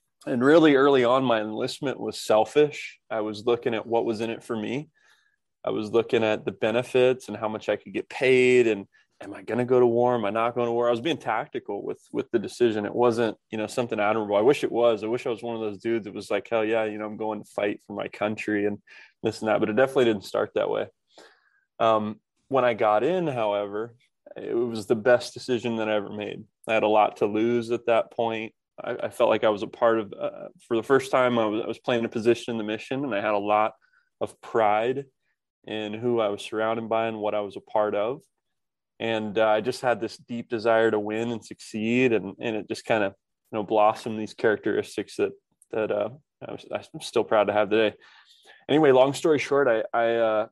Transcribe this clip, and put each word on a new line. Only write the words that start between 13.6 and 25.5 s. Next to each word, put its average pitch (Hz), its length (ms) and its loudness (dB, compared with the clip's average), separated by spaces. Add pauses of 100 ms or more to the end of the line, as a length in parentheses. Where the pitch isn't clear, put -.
something 113 320 -4
admirable. 104 380 0
I 104 60 4
wish 143 220 4
it 113 80 -2
was. 113 300 2
I 107 40 -4
wish 123 200 -4
I 131 40 -4
was 107 120 -8
one 117 140 -8
of 110 60 -8
those 104 160 -6
dudes 113 260 -2
that 98 100 -12
was 101 160 -10
like, 101 180 -4
"Hell 110 160 0
yeah, 110 200 0
you 107 140 -6
know, 107 80 -6
I'm 104 100 -10
going 107 260 -6
to - 80 -20
fight 104 360 -4
for 101 80 -12
my 101 140 -6
country 104 580 -2
and 101 120 -2 (440)
this 110 180 -4
and 110 80 -4
that." 107 120 2
But 107 100 0
it 107 60 -2
definitely 135 300 4
didn't 104 180 0
start 107 300 -4
that 98 160 -2
way. 104 160 -4 (920)
Um, 110 420 2 (280)
when 131 160 2
I 120 100 4
got 107 300 2
in, 175 220 0
however, 107 680 -4 (420)
it 107 180 -6
was 117 320 -2
the 120 100 2
best 120 380 4
decision 117 420 -2